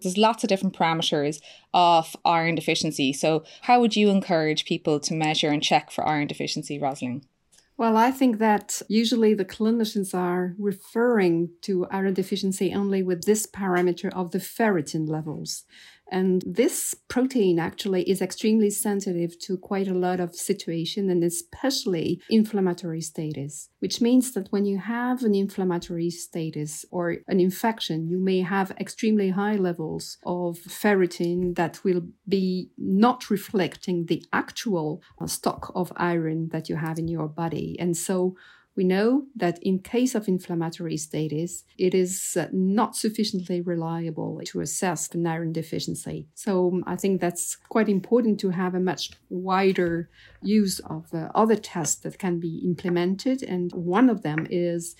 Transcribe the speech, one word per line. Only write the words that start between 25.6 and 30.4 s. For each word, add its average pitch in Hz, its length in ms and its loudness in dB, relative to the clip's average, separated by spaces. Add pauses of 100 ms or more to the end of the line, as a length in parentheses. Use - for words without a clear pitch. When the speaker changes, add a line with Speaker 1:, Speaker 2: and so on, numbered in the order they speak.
Speaker 2:
status 156 840 -6
or 170 260 -2 (100)
an 185 140 4
infection, 185 640 0
you 180 120 0
may 190 200 2
have 190 400 0
extremely 208 520 0
high 202 260 0
levels 165 680 -4
of 175 340 -4